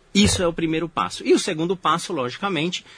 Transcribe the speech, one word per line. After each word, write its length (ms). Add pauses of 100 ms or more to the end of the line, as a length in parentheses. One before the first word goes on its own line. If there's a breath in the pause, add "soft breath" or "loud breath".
(140)
Isso 280
é 40
o 60
primeiro 360
passo. 380
E 80
o 40
segundo 380
passo, 340
logicamente, 720 (160 loud breath)